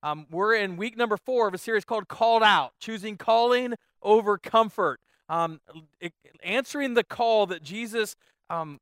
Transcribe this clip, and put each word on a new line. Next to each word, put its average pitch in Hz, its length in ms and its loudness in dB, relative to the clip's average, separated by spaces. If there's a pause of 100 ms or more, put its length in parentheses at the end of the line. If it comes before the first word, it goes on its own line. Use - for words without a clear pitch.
Um, 151 260 -6
we're 196 240 0
in 196 220 -2
week 220 200 -6
number 226 200 0
four 240 320 0
of 185 60 -4
a 180 40 -8
series 214 260 -2
called 214 220 -6
Called 226 380 2
Out, 170 340 4
Choosing 214 380 -10
Calling 240 580 2 (280)
Over 208 360 4
Comfort. 202 640 0 (280)
Um, 160 320 -4 (400)
it, 175 120 -12 (320)
answering 247 500 -4
the 226 80 4
call 220 440 2
that 175 140 -8
Jesus, 214 540 -6 (340)
um, 160 340 -8